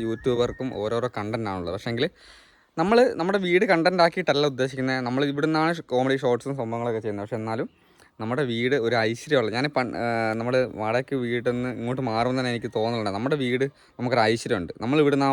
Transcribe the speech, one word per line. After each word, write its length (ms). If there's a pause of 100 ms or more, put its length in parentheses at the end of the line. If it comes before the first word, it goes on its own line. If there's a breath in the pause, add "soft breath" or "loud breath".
യൂട്യൂബർക്കും 640 (120)
ഓരോരോ 360
കണ്ടന്റ് 360
ആണുള്ളത്. 240
പക്ഷേങ്കിൽ 300 (760 soft breath)
നമ്മൾ 180 (220)
നമ്മുടെ 260
വീട് 260
കണ്ടന്റ് 340
ആക്കിയിട്ടല്ല 460
ഉദ്ദേശിക്കുന്നത്, 540
നമ്മൾ 160 (100)
ഇവിടുന്നാണ് 460
ഷ്-, 140
കോമഡി 320
ഷോർട്സും 360
സംഭവങ്ങളൊക്കെ 440
ചെയ്യുന്നത്. 220
പക്ഷേ 140
എന്നാലും 280 (540 soft breath)
നമ്മുടെ 300
വീട് 240 (100)
ഒരു 80 (140)
ഐശ്വര്യമുള്ള, 480
ഞാൻ 100 (100)
പൺ-, 280
ആ, 20 (320)
നമ്മൾ 160 (280)
വാടകയ്ക്ക് 420
വീട്ടിൽ 300
നിന്ന് 160 (100)
ഇങ്ങോട്ട് 300
മാറുമ്പോൾ 300
തന്നെ 140
എനിക്ക് 220
തോന്നുന്നുണ്ട് 400
നമ്മുടെ 280
വീട് 220 (320 soft breath)
നമുക്കൊരു 320
ഐശ്വര്യമുണ്ട്. 420 (120)
നമ്മൾ 200
ഇവിടുന്ന് 260
ആ 20